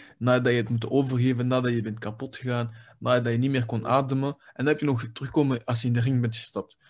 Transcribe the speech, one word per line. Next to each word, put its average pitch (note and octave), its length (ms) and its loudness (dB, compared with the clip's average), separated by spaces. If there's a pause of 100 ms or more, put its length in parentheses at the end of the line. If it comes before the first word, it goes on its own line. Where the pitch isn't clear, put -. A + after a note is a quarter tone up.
(180)
nadat B2 340 4
je A#2+ 60 4
het A2 100 -2
moet A#2 220 -2
overgeven, B2+ 560 2
nadat B2 260 0
je A#2 100 0
bent A2 160 -6
kapot A#2 380 -10
gegaan, A#2+ 380 -4 (240)
nadat A#2+ 340 0
je A#2 60 0
niet C3 120 0
meer B2+ 160 0
kon A2+ 200 -4
ademen. C3+ 460 0
En - 320 -10
dan - 20 2
heb D3+ 140 2
je D3+ 60 -2
nog B2+ 260 0
terugkomen C3+ 520 0
als A#2 160 -2
je B2+ 60 -2
in A#2+ 60 2
de A#2+ 80 2
ring B2+ 200 2
bent A2+ 160 -2
gestapt. - 400 -10 (140)